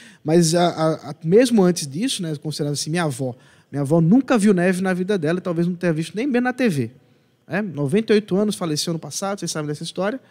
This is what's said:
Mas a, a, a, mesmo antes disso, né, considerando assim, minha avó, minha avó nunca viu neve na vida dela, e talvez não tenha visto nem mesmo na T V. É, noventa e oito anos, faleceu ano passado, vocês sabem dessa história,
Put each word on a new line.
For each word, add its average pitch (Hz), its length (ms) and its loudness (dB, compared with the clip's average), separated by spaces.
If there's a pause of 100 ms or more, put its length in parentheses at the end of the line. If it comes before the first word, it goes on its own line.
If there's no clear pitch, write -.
(240)
Mas 160 320 4
a, 175 100 4
a, 160 440 -2
a, 147 120 -14
mesmo 220 400 4
antes 180 240 2
disso, 147 340 -6
né, 160 140 -6
considerando 147 380 -6
assim, 147 180 -6
minha 170 140 -2
avó, 131 320 -4 (340)
minha 143 120 -4
avó 156 180 4
nunca 240 380 4
viu 202 160 4
neve 180 260 2
na 190 140 -2
vida 185 240 -2
dela, 170 220 -2
e - 20 -8
talvez 170 240 -2
não 180 80 -4
tenha 175 180 -2
visto 156 220 -6
nem 226 120 -4
mesmo 247 180 0
na 247 100 -2
T 247 160 2
V. 127 200 -2 (560)
É, 175 140 -4
noventa 180 540 0
e - 0 -
oito 208 200 0
anos, 208 200 0
faleceu 170 380 -4
ano 165 60 -6
passado, 196 420 -8
vocês 185 100 -6
sabem 151 180 -6
dessa 147 140 -8
história, 196 360 -4 (120)